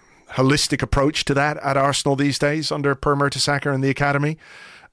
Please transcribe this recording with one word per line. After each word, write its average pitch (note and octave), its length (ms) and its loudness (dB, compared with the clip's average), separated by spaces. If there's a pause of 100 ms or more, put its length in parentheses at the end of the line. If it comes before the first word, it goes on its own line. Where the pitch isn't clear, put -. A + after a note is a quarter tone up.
(320)
holistic C3+ 500 2
approach C#3+ 420 0
to C#3+ 100 0
that D3 240 0
at C3+ 180 -2
Arsenal C#3 380 0
these C#3 240 0
days D3 320 -2
under C#3+ 240 -2
Per C#3+ 220 0
Mertesacker C#3 580 -2
and C3 80 -2
the C3+ 80 2
academy. C#3+ 480 0 (540)